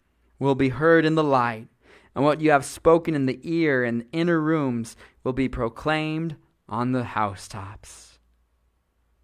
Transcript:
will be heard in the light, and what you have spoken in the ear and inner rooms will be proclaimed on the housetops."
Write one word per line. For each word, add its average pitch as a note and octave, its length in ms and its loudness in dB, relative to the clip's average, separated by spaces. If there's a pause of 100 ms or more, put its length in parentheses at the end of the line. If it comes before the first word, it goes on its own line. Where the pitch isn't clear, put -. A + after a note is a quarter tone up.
(380)
will C3+ 180 2
be C3+ 140 0
heard D#3 340 4
in D#3 120 2
the D#3+ 80 2
light, A#2+ 440 0 (460)
and - 100 0
what D3 160 2
you D3+ 120 4
have C#3 120 4
spoken E3 520 2
in C#3 100 0
the C3 180 -2
ear D#3+ 400 0
and A#2 300 -4
inner E3+ 260 0
rooms C#3+ 560 -2 (280)
will C3 100 -2
be C3 160 -2
proclaimed D#3 880 -4 (320)
on B2 240 -2
the B2+ 100 -2
housetops." G2 1160 -10 (1040)